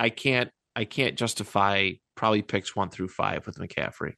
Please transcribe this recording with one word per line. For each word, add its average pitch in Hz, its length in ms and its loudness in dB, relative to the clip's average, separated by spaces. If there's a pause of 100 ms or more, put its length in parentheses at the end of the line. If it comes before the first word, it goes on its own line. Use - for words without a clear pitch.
I 117 80 4
can't, 123 400 0 (260)
I 117 80 0
can't - 320 0
justify 101 760 2 (240)
probably 107 260 4
picks - 340 -4
one 95 140 -2
through 92 180 -6
five - 380 -2
with - 120 -10
McCaffrey, - 600 -6